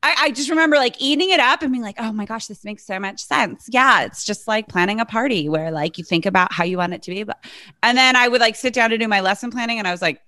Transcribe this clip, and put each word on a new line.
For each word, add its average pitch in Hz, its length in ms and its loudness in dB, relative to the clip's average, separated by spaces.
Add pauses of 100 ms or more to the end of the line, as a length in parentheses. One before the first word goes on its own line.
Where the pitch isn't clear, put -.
I, 302 160 2
I 302 120 2
just 262 180 -6
remember, 320 260 4
like, 254 240 2
eating 294 320 0
it 339 80 4
up 262 240 2
and 262 80 0
being 247 120 -2
like, 202 140 -10
"Oh 220 140 -6
my 214 140 -6
gosh, 220 220 -10
this - 180 -18
makes 208 200 -12
so 190 140 -6
much - 240 -8
sense." 262 480 -2
Yeah, 247 320 4
it's - 220 -8
just - 220 -6
like 220 200 -2
planning 190 320 0
a 226 60 0
party 220 440 -2
where, 160 220 -2
like, 151 260 -4
you 170 60 -12
think 165 240 0
about 185 240 4
how 175 140 -2
you 180 120 -4
want 180 160 -4
it - 100 -14
to 180 80 -12
be. 202 120 -10
But, - 200 -12 (380)
and 240 160 4
then 262 180 4
I 247 120 6
would, 240 140 2
like, 226 140 2
sit 254 180 -4
down 226 180 2
to 226 60 0
do 226 100 -2
my 202 140 2
lesson 202 280 -2
planning 233 300 -6
and 196 80 -4
I 180 40 -2
was 180 100 -6
like, 160 260 -4